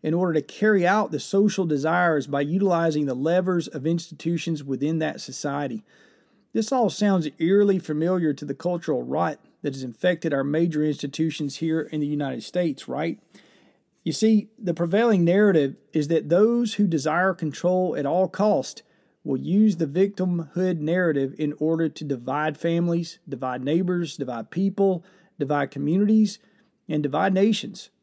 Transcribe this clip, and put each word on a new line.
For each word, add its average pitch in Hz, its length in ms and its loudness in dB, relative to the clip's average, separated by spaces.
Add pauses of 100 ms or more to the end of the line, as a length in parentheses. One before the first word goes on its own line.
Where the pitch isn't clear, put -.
in 156 120 -2
order 175 200 0
to 156 80 2
carry 196 460 2
out 202 240 2
the 151 80 -4
social 196 460 2
desires 156 600 2
by 139 140 -2
utilizing 165 640 0
the 135 80 -2
levers 170 540 0
of 135 180 -10
institutions 165 760 -4
within 139 360 -2
that 156 220 -4
society. 139 640 -6 (720)
This 220 200 -2
all 240 160 2
sounds 185 400 0 (100)
eerily 190 400 4
familiar 160 540 0
to 139 100 -8
the 135 100 -6
cultural 170 500 -4
rot 151 360 -4 (220)
that 147 120 -4
has 135 100 -10
infected 165 500 -2
our 139 100 0
major 156 400 0
institutions 151 720 -4
here 160 220 -2
in 151 220 -6
the 143 60 -2
United 139 360 -4
States, 165 460 -4
right? 151 300 -4 (840)
You 165 80 -4
see, 220 380 4 (100)
the 180 140 -2
prevailing 180 500 4
narrative 170 540 4 (160)
is 151 160 0
that 160 180 2
those 220 460 4
who 202 140 2
desire 165 460 0
control 180 600 -2
at 139 100 -2
all 170 220 2
cost 185 560 0 (400)
will 139 140 -2
use 180 400 2
the 165 100 -2
victimhood 175 920 -2
narrative 151 580 0
in 147 220 -2
order 160 280 0
to 156 160 -8
divide 139 540 -4
families, 170 640 -2 (100)
divide 127 340 -6
neighbors, 175 540 0
divide 120 320 -8
people, 190 560 0 (340)
divide 143 320 -2
communities, 208 680 2 (500)
and 151 120 -2
divide 160 320 0
nations. - 580 0 (120)